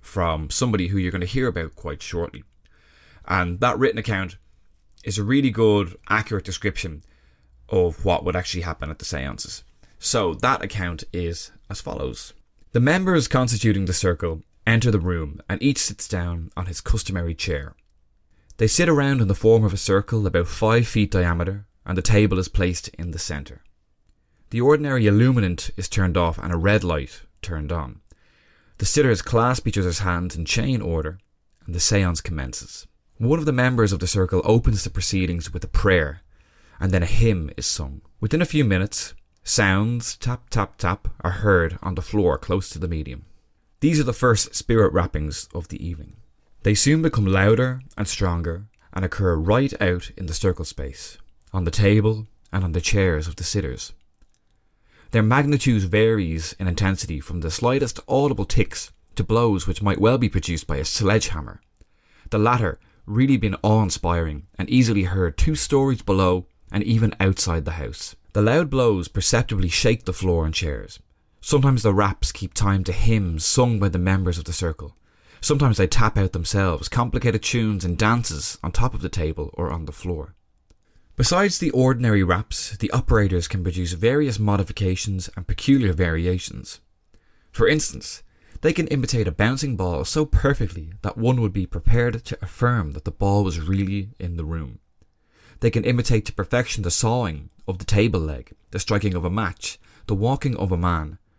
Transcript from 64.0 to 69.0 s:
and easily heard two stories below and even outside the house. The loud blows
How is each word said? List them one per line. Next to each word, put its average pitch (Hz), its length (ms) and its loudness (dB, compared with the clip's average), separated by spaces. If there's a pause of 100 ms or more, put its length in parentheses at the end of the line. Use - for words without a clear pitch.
and 92 120 -6
easily 113 340 4
heard 90 340 -2
two 156 180 4
stories 135 460 0
below 92 460 0 (240)
and 101 120 -2
even 113 360 2
outside 92 460 0
the - 60 -6
house. - 440 -10 (180)
The 107 80 2
loud 139 280 2
blows 117 380 2